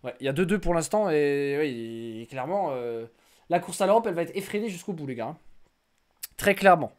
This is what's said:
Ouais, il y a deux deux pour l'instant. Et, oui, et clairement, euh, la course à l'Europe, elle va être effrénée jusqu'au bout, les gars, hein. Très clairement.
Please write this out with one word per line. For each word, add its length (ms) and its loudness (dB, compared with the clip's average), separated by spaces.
Ouais, 160 -8
il 60 -10
y 40 2
a 40 -2
deux 140 2
deux 120 2
pour 140 0
l'instant. 380 0
Et, 480 2
oui, 600 -4
et 60 -14
clairement, 440 -4
euh, 340 -6
la 100 2
course 220 -6
à 40 4
l'Europe, 220 6
elle 80 -2
va 80 -2
être 120 -8
effrénée 320 -4
jusqu'au 260 -8
bout, 120 -8
les 100 -6
gars, 120 -6
hein. 100 -10
Très 180 2
clairement. 420 6